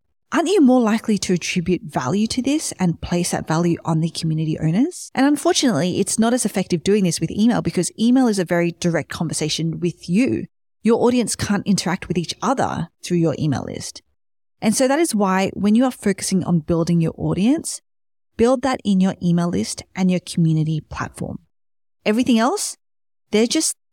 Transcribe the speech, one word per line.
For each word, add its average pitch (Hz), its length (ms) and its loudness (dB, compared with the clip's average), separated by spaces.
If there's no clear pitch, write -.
aren't 302 180 0
you 392 120 4
more 254 200 6
likely 220 380 0
to - 140 -2
attribute 180 500 -2
value 160 440 -2
to 247 160 -4
this 285 360 -2
and 180 220 0
place 175 300 -2
that - 180 -4
value 165 360 0
on 160 160 0
the 165 100 -2
community 156 480 -2
owners? 196 560 0
And 262 120 2
unfortunately, 285 760 2
it's - 180 -2
not 233 160 2
as 247 100 -2
effective 185 380 -2
doing 202 200 2
this 175 160 0
with 160 120 -4
email 202 320 2
because 170 360 -2
email 247 300 4
is 202 100 0
a 180 60 0
very 170 280 0
direct 165 360 -2
conversation 160 720 -4
with 175 280 -4
you. 175 380 0
Your 226 200 4
audience 247 320 2
can't - 320 -2
interact 185 420 -2
with 175 100 -2
each 165 240 -6
other 170 460 -2
through 175 160 -2
your 165 200 2
email 123 260 -2
list. - 380 -12
And 208 160 0
so 262 100 2
that 277 120 2
is 330 160 0
why 190 400 0
when 208 200 2
you 240 100 4
are 262 60 0
focusing 190 540 -2
on 170 160 2
building 170 400 0
your 160 160 0
audience, 202 640 -2
build 247 260 2
that 262 220 -2
in 196 160 2
your 185 220 2
email 175 260 2
list 190 340 -4
and 185 140 2
your 180 100 0
community 160 600 0
platform. - 580 -10
Everything 233 340 2
else, 277 380 0
they're 214 160 4
just 320 300 -2